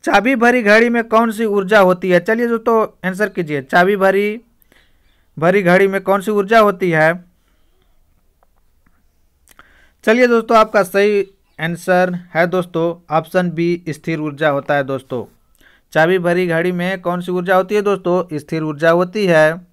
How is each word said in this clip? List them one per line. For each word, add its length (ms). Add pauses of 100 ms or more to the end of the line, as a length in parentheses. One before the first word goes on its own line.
चाबी 320
भरी 260
घड़ी 260
में 160
कौन 280
सी 120
ऊर्जा 360
होती 300
है? 100
चलिए 260
दोस्तों, 640
आंसर 200
कीजिए, 340
चाबी 340
भरी, 440 (960)
भरी 260
घड़ी 260
में 120
कौन 200
सी 100
ऊर्जा 280
होती 320
है? 340 (2750)
चलिए 220
दोस्तों, 320
आपका 240
सही 380 (380)
आंसर 560 (200)
है 120
दोस्तों, 400 (300)
ऑप्शन 340
बी, 380
स्थिर 320
ऊर्जा 300
होता 240
है 100
दोस्तों। 400 (680)
चाबी 260
भरी 280
घड़ी 260
में 280
कौन 200
सी 120
ऊर्जा 240
होती 180
है 80
दोस्तों? 560
स्थिर 240
ऊर्जा 280
होती 360
है। 460